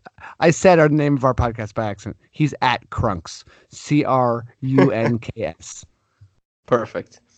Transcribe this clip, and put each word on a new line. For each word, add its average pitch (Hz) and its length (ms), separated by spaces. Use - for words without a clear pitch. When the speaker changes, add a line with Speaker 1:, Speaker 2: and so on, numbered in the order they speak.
Speaker 1:
I 165 120
said 180 260
our 156 120
name 147 260
of 127 80
our 131 100
podcast 117 400
by 113 120
accident. 101 320
He's 151 300
at 123 280
Crunks, - 560
C - 340
R 120 420
U 131 300
N 113 280
K 107 380
S. - 280
<laughs> - 400
Speaker 2:
Perfect. - 560